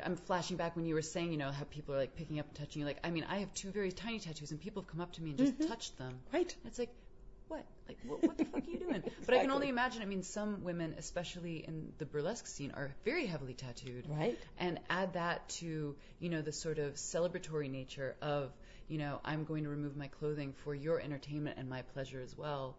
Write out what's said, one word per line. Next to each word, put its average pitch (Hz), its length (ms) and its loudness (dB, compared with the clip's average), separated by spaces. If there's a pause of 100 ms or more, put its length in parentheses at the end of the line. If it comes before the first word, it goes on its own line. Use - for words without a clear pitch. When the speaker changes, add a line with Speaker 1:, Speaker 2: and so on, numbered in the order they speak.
Speaker 1:
I'm 180 120 2
flashing 180 400 2
back 170 200 2
when 165 100 2
you 160 80 4
were 156 80 4
saying, 170 300 0
you 151 60 2
know, 139 120 0
how 143 140 -2
people 147 300 -4
are, 135 40 4
like, 131 180 2
picking 156 240 -2
up 147 80 -2
and - 80 -14
touching 147 240 -4
you. 147 60 2
Like, 143 180 0
I 170 60 2
mean, 165 180 2
I 185 100 2
have 202 160 -2
two 196 160 -4
very 190 220 2
tiny 214 260 -2
tattoos 156 320 -6
and 151 100 -4
people 196 220 -4
have - 80 -10
come 156 100 -2
up 175 140 -2
to 165 80 -6
me 160 80 0
and 139 80 -2
just 262 200 10
Speaker 2:
Mm-hmm. 311 100 4
Speaker 1:
touched - 300 -4
them. 127 160 -6 (180)
Speaker 2:
Right. 339 220 4 (100)
Speaker 1:
It's 226 140 -10
like, 240 120 0 (580)
"What? 320 160 -4 (240)
Like, - 180 -10
what, 277 160 -2
what - 160 6
the 311 80 6
fuck - 200 0
are - 40 -6
you 349 80 -2
doing?" 349 240 2 (120)
Speaker 2:
<laughs> - 120 -8
Speaker 1:
But 247 80 10
I 254 40 12
can 269 120 8
Speaker 2:
Exactly. - 40 -
Speaker 1:
only 277 140 4
imagine, 240 340 2
I 202 40 -2
mean, 196 160 0
some 208 420 0
women, 170 320 0
especially 170 680 -4
in 156 320 -4
the 156 80 -2
burlesque 160 400 0
scene, 139 260 -4
are 135 180 -2 (140)
very 294 220 4
heavily 139 280 -2
tattooed. 123 540 -6
Speaker 2:
Right. 156 300 2 (200)
Speaker 1:
And 175 200 2 (100)
add 180 260 2
that 170 340 0 (120)
to, 156 340 -2 (260)
you - 100 0
know, 160 100 2
the 151 120 -2
sort 156 260 -2
of 143 160 0
celebratory 165 760 0
nature 131 520 -4
of, 143 300 2 (360)
you 156 100 0
know, 143 260 0
"I'm 156 200 2
going 156 200 0
to 147 60 0
remove 147 260 -2
my 143 120 -4
clothing 151 440 0 (120)
for 147 100 -2
your 147 260 4
entertainment 147 580 -2
and 131 100 -4
my 127 140 -4
pleasure 131 400 -6
as - 160 -10
well," 139 400 -2